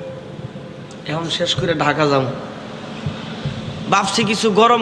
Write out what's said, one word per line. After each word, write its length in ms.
এখন 220
শেষ 260
করে 180
ঢাকা 340
যাব, 180
ভাবছি 320
কিছু 280
গরম 300